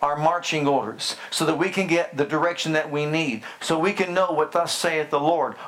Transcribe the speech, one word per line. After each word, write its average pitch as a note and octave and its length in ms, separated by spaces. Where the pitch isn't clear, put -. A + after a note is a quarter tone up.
our D3 120
marching D#3 520
orders, A#2+ 480
so - 140
that D3+ 120
we F#3 140
can F#3+ 160
get E3 280
the C#3+ 100
direction D#3+ 480
that D3 180
we D3 160
need, D3+ 360
so D#3+ 200
we F3+ 120
can F#3+ 220
know F#3 160
what D#3 220
thus E3+ 200
saith D#3 380
the D3 100
Lord. C#3+ 360